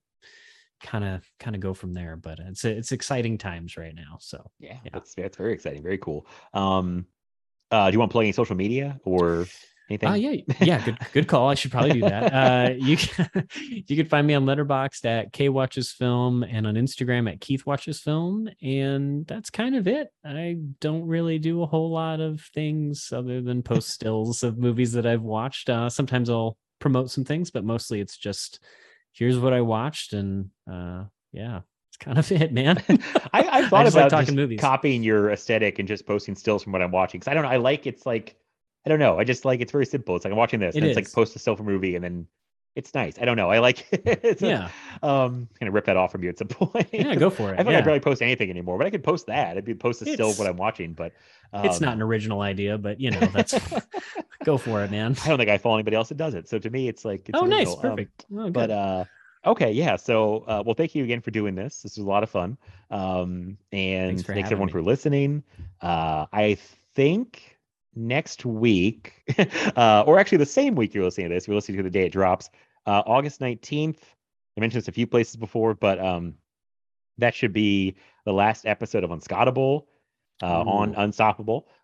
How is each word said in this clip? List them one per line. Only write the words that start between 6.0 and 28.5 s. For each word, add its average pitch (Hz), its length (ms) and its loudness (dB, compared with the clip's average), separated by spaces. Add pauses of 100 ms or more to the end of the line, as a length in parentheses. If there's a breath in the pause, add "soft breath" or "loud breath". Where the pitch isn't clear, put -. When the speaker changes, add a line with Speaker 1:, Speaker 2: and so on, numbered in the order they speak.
Speaker 2:
Um, 92 520 0 (640)
uh, 101 200 6
do 95 40 2
you 107 40 6
wanna 113 120 4
plug 117 140 4
any 104 80 2
social 107 240 0
media 131 480 -2
or 87 420 2 (440)
anything? 104 180 0
Speaker 1:
Uh, 196 60 2
yeah, 247 260 -2 (200)
yeah, 170 240 4
good, 113 140 -4 (140)
good 147 160 2
call. 131 200 4
I 139 60 4
should 131 160 -4
probably 131 240 2
do 120 60 2
that. - 320 2
Speaker 2:
<laughs> 131 60 2
Speaker 1:
Uh, 127 400 6
you 135 180 4
can, - 340 -2
<laughs> - 160 -4 (140)
you 233 360 -6
can 156 100 2
find 147 200 4
me 151 80 4
on 135 120 2
Letterboxd 139 580 -2
at 113 280 -2
K 139 160 2
Watches 131 420 -2
Film 123 540 0
and 110 220 -4
on 107 80 0
Instagram 120 560 0
at - 100 -12
Keith - 260 -6
Watches 147 340 -6
Film. 180 480 -4 (140)
And 139 640 -2
that's - 240 -10
kind 247 240 -4
of 214 140 0
it. 285 200 -2 (160)
I 165 340 -8 (220)
don't 160 260 -4
really 165 320 -2
do 165 240 -2
a 165 40 -2
whole 160 240 -2
lot 160 300 -4
of 156 200 -4 (140)
things 151 580 -4
other 123 300 -4
than 123 200 -2
post 113 260 -2
Speaker 2:
<laughs> - 20 -10
Speaker 1:
stills 110 520 -2
of 117 160 -2
movies 120 340 2
that 120 140 0
I've 117 160 2
watched. 113 460 -6
Uh, 120 220 0
sometimes 123 400 -2
I'll 113 260 -2 (220)
promote 127 320 0
some 135 140 -4
things, 165 260 -4
but 104 140 -6
mostly 113 360 -4
it's 98 160 -8
just, - 440 -10 (520 soft breath)